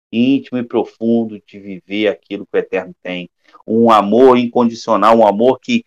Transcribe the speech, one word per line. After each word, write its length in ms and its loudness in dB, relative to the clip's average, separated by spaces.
íntimo 460 -2
e 40 -6
profundo 840 -4
de 140 -20
viver 480 -8
aquilo 380 -8
que 100 -12
o 40 2
Eterno 420 -8
tem. 280 -12
Um 260 2
amor 460 4
incondicional, 800 0
um 100 4
amor 320 0
que, 280 -4